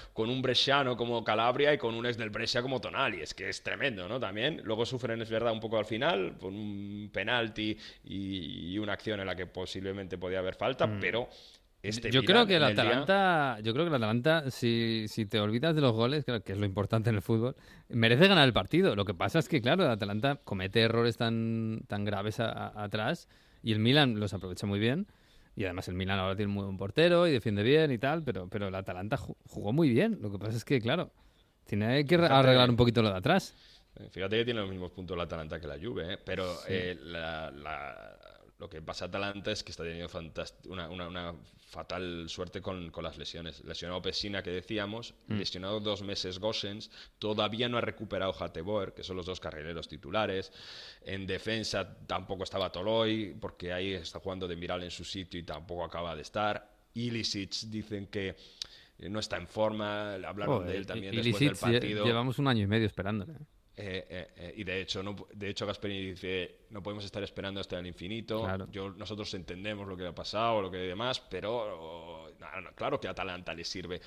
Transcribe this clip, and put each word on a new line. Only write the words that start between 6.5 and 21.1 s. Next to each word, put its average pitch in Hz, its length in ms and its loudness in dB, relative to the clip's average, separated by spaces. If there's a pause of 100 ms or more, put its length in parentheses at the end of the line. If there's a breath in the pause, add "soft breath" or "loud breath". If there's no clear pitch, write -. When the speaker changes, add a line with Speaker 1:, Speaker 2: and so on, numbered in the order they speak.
Speaker 1:
un 101 580 -8
penalti 107 640 0 (280 loud breath)
y, 92 680 -6
y 101 40 -2
una 104 140 -2
acción 98 320 -4
la 92 120 -2
que 90 100 -4
posiblemente 95 720 -6
podía 92 220 -2
haber 92 140 -2
falta, 131 320 0
Speaker 2:
Mm. 104 140 -2
Speaker 1:
pero 104 280 0 (540 loud breath)
este 110 280 -4
Speaker 2:
Yo 131 120 6
Speaker 1:
Milan 180 120 6
Speaker 2:
creo 233 120 8
que 190 100 4
el 151 60 6
Speaker 1:
en 131 80 6
el 104 40 2
día 123 100 4
Speaker 2:
Atalanta, 147 800 4
yo 110 120 0
creo 156 100 2
que 175 60 2
el 151 60 4
Atalanta, 123 540 2
si, 117 580 2
si 107 180 -2
te 110 120 0
olvidas 120 360 2
de 151 80 4
los 123 100 8
goles, 123 320 2
creo 120 180 -2
que 95 100 -6
es 98 60 -2
lo 101 80 2
importante 104 440 2
en 110 60 4
el 95 60 0
fútbol, 117 340 2 (320 loud breath)
merece 120 380 8
ganar 170 200 10
el 120 80 6
partido. 127 420 4
Lo 101 80 2
que 101 100 0
pasa 98 240 2
es - 100 2
que, 151 120 4
claro, 165 240 4
el 135 60 6
Atalanta 107 540 0
comete 95 360 0
errores 113 380 4